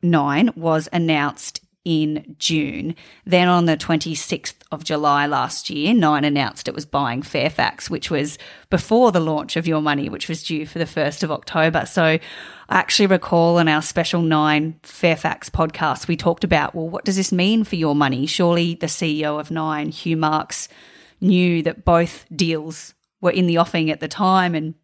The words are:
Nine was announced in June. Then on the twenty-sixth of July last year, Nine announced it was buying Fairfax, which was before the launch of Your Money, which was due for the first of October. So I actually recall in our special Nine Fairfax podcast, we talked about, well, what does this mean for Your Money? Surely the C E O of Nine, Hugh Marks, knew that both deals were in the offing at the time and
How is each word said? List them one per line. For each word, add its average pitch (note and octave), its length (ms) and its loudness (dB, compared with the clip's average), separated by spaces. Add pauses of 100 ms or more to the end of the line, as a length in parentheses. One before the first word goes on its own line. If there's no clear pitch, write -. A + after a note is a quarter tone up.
Nine D#3 540 2
was D#3+ 380 0
announced D#3+ 640 -2 (280)
in D3+ 500 -2
June. D#3 560 -4 (320)
Then F3+ 220 4
on F3+ 160 4
the D#3+ 140 2
twenty-sixth - 840 -4 (120)
of D#3+ 100 -12
July D3 420 2
last C3+ 440 -4
year, D#3+ 240 0
Nine D3+ 320 4
announced C#3+ 420 -2
it - 80 -8
was D3+ 100 -10
buying C3+ 360 -4
Fairfax, - 680 -4
which - 220 -6
was D3 260 -2 (320)
before A3 440 4
the F3 80 4
launch D#3 340 -2
of E3 100 -2
Your D#3 160 0
Money, C#3+ 280 -2
which - 180 -10
was E3 160 -6
due D#3 220 -4
for E3 140 -10
the D#3+ 60 0
first D3 380 -2
of D#3 80 -2
October. D#3+ 540 0
So - 180 0
I D#3+ 180 2 (480)
actually G3 380 2
recall E3+ 520 4
in E3 100 4
our D3+ 120 2
special E3+ 400 -2
Nine D#3 640 2
Fairfax - 680 -2
podcast, D#3 600 -2
we E3 80 0
talked - 260 0
about, E3 320 0
well, E3 140 -6
what F3+ 160 -8
does G3 100 0
this F#3+ 160 0
mean G3+ 320 2
for G3 140 -4
Your D#3 180 2
Money? C3+ 300 0
Surely E3+ 500 2
the D#3+ 140 -6
C D3+ 320 -2
E D3+ 40 -2
O D3+ 120 -4
of D3+ 120 -10
Nine, D#3 380 -4
Hugh E3 300 -2
Marks, D#3 500 -2 (540)
knew F3+ 420 4
that E3 220 -4
both E3+ 400 2 (100)
deals D#3+ 580 -4 (280)
were F3 100 4
in F3+ 160 2
the E3 120 4
offing E3 300 2
at D3+ 120 -4
the D#3+ 80 -6
time F#3 460 2
and D#3+ 280 -4